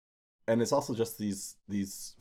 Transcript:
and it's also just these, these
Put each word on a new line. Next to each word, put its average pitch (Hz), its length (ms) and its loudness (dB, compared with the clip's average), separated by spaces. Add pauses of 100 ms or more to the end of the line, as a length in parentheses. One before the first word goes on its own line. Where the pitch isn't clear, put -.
(480)
and 113 140 6
it's 107 100 0
also 139 220 2
just 113 240 0
these, 101 380 -4 (120)
these 98 520 -4